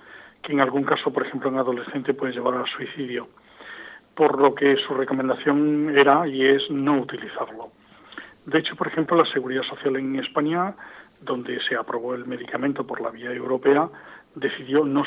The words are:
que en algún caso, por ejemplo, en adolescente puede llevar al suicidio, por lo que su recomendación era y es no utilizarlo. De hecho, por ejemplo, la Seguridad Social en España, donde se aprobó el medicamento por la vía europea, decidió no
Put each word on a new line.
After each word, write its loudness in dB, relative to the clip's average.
que -6
en 4
algún 2
caso, 0
por -2
ejemplo, -4
en -2
adolescente -2
puede -4
llevar -2
al -4
suicidio, -8
por 4
lo 6
que 4
su -4
recomendación 0
era 8
y 0
es 4
no 2
utilizarlo. -8
De 2
hecho, -4
por -4
ejemplo, 0
la 6
Seguridad -2
Social -2
en -4
España, -2
donde -6
se -2
aprobó -4
el -8
medicamento -4
por -8
la -4
vía -10
europea, 2
decidió 0
no 2